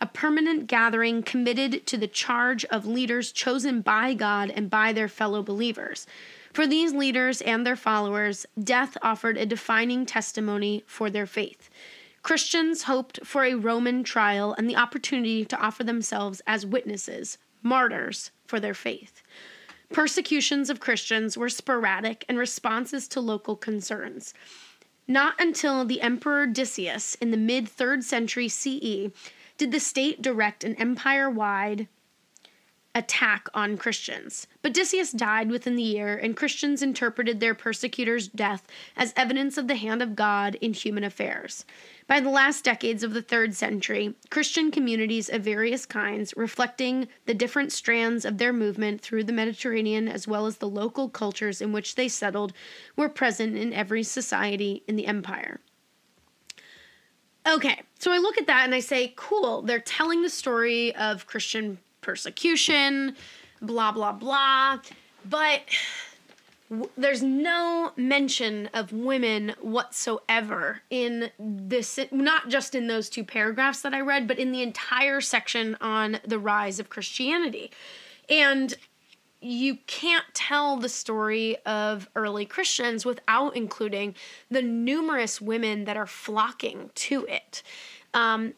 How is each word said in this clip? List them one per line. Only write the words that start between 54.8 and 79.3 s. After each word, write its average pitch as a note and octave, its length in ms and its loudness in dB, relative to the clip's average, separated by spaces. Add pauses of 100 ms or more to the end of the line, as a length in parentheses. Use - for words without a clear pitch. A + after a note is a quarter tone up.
in A3 100 -2
the G#3 100 -2
empire. G3+ 540 -6 (1900)
Okay, D#4 360 4 (160)
so - 140 0
I F4+ 60 4
look G4+ 200 2
at D4 80 0
that C4 180 6
and B3+ 100 2
I B3+ 60 2
say, B3 360 0
"Cool, C4 460 0
they're A#3 160 0
telling E4 440 0
the F4 80 0
story A#3 680 0
of G#3+ 300 -2
Christian G#3+ 520 -6 (220)
persecution, C#4 1160 2 (440)
blah, A3 320 0
blah, G#3 200 -2
blah," C4+ 640 4 (480)
but D4+ 340 2 (1080)
w-, A3 260 -4
there's C4 260 2
no E4+ 760 2
mention B3+ 760 0
of A3 200 -4
women A3+ 680 0
whatsoever A3 1300 -2
in A#3+ 500 -2
this, G#3 600 -4 (120)
not C#4+ 380 4
just C4+ 260 0
in A#3+ 120 0
those A3+ 240 -2
two A3+ 140 -6
paragraphs A3+ 580 2
that C#4 100 -2
I C4+ 80 -2
read, C#4 260 2
but A#3+ 120 0
in B3+ 120 0
the B3+ 120 -2
entire C4+ 580 2
section A3 640 0
on G#3+ 440 0
the A3 120 -2
rise G#3 420 0
of G#3+ 80 -10
Christianity. C4 800 -2 (600)
And C4+ 440 6 (720)